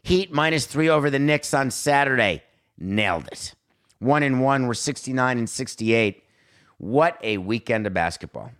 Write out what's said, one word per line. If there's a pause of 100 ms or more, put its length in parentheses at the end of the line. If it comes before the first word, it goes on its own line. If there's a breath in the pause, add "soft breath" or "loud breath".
Heat
minus
three
over
the
Knicks
on
Saturday. (340)
Nailed
it. (440)
One
and
one
were
sixty-nine
and
sixty-eight. (540 soft breath)
What
a
weekend
of
basketball.